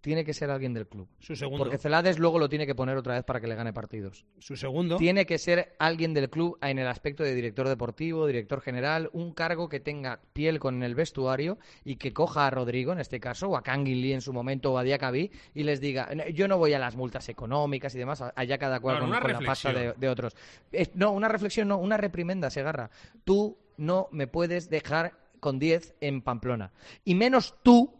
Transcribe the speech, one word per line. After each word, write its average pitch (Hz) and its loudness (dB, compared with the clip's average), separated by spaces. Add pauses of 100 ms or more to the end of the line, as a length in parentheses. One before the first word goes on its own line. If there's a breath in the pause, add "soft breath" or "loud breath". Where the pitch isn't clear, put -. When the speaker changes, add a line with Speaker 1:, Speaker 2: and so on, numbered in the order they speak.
Speaker 1:
Tiene 156 -2
que 151 -4
ser 143 -4
alguien 135 -2
del 110 -6
club. 98 -14
Speaker 2:
Su - -12
segundo. 139 -4
Speaker 1:
Porque 131 -2
Celades 160 2
luego 165 4
lo 147 4
tiene 151 -2
que 139 -2
poner 127 -2
otra 123 -4
vez 127 -2
para 123 -4
que 113 -6
le 113 -4
gane 110 -6
partidos. 107 -10 (140)
Speaker 2:
Su - -14
segundo. 160 -2
Speaker 1:
Tiene 185 4
que 165 0
ser 175 0
alguien 160 2
del 135 2
club 170 -2
en 139 -2
el 127 0
aspecto 143 -4
de 135 0
director 120 0
deportivo, 151 -2
director 127 -2
general, 143 -2
un 165 -6
cargo 165 -2
que 143 -6
tenga 135 -6 (140)
piel 156 0
con 127 -2
el 120 -2
vestuario 139 -2 (260 loud breath)
y 135 -8
que - -8
coja 151 2
a 131 4
Rodrigo, 127 -2
en 175 -4
este 127 -8
caso, 127 -6
o 160 0
a 120 -4
Kangin 131 0
Lee 135 0
en 127 -4
su 135 -8
momento, 131 -2
o 127 2
a 123 0
Diakhaby, 135 0 (240 loud breath)
y 147 -4
les 147 0
diga, 131 -2
"No, 156 -6
yo 180 0
no 196 4
voy 156 6
a 139 2
las 123 -4
multas 127 -6
económicas 135 -2
y 127 -8
demás, 135 -6
a-, 123 -10
allá 127 -2
cada 131 -2
cual 131 0
Speaker 3:
Claro, 143 0
Speaker 1:
con, - 0
Speaker 3:
una 240 2
Speaker 1:
con - 0
la 117 -2
pasta 135 -2
de, 127 0
Speaker 3:
reflexión. 123 -2
Speaker 1:
de 131 2
otros". 120 -2 (360 loud breath)
Eh, 170 2
no, 196 4
una 208 2
reflexión 208 0
no, 202 2
una 202 0
reprimenda, 175 -2
Segarra. 135 -4 (360 loud breath)
Tú 208 2 (180)
no 180 0
me 143 -2
puedes 170 -2
dejar 160 0 (280)
con 135 0
diez 165 2
en 139 -2
Pamplona. 117 -2 (320 loud breath)
Y 180 4
menos 240 4
tú 240 10